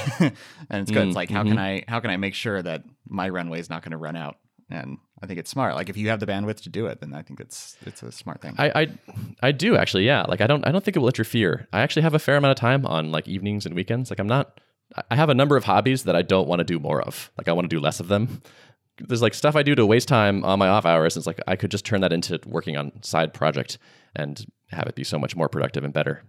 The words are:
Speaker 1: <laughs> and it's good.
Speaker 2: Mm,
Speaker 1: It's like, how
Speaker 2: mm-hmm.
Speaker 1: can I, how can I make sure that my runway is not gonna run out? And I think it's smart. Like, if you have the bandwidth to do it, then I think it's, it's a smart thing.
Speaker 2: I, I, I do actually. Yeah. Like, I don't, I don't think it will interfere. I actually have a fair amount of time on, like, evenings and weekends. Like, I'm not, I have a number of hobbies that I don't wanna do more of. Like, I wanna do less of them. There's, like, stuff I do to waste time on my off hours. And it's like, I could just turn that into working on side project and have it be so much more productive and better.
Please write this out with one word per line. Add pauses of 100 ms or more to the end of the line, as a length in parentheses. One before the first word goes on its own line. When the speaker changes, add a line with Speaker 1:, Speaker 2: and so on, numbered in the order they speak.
(200)
Speaker 1:
<laughs>
and
it's
good.
Speaker 2:
Mm,
Speaker 1:
It's
like,
how
Speaker 2:
mm-hmm.
Speaker 1:
can
I,
how
can
I
make
sure
that (240)
my
runway
is
not
gonna
run
out? (340)
And (220)
I
think
it's
smart.
Like,
if
you
have
the
bandwidth
to
do
it,
then
I
think
it's, (100)
it's
a
smart
thing.
Speaker 2:
I,
I, (560)
I
do
actually.
Yeah.
Like,
I
don't,
I
don't
think
it
will
interfere.
I
actually
have
a
fair
amount
of
time
on,
like,
evenings
and
weekends.
Like,
I'm
not, (500)
I
have
a
number
of
hobbies
that
I
don't
wanna
do
more
of.
Like,
I
wanna
do
less
of
them. (560)
There's,
like,
stuff
I
do
to
waste
time
on
my
off
hours.
And
it's
like,
I
could
just
turn
that
into
working
on
side
project (380)
and (240)
have
it
be
so
much
more
productive
and
better.